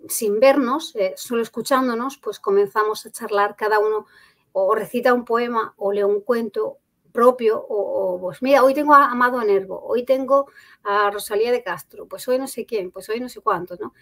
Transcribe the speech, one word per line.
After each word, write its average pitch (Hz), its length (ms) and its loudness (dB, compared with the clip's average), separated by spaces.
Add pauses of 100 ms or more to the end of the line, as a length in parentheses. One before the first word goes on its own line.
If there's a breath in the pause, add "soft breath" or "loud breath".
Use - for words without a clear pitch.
sin 214 320 -2
vernos, 269 560 4
eh, 190 200 0
solo 233 260 -4
escuchándonos, 254 760 -2
pues - 220 -10
comenzamos 202 640 0
a 220 60 -18
charlar 202 420 -2
cada 214 240 0
uno 427 280 0 (460 soft breath)
o 190 220 2
recita 240 400 0
un 240 100 -2
poema 233 520 -2
o 202 160 -2
lee 202 100 0
un 202 200 2
cuento 226 560 -2 (340)
propio 240 480 4
o, 190 540 -2
o, 180 60 -8
pues, 185 220 -8
mira, 262 220 4
hoy 269 100 4
tengo 294 200 4
a 277 160 6
Amado 247 340 0
Nervo, 190 400 0
hoy 233 200 -2
tengo 269 420 2 (360 loud breath)
a 202 280 0
Rosalía 214 420 -2
de 233 100 -2
Castro, 180 460 -10
pues - 200 -12
hoy 254 100 0
no 269 80 -6
sé 226 180 -10
quién, 190 260 -6
pues 190 180 -16
hoy 226 120 -6
no 254 80 -8
sé 220 120 -18
cuántos, 180 400 -4
¿no? - 220 -12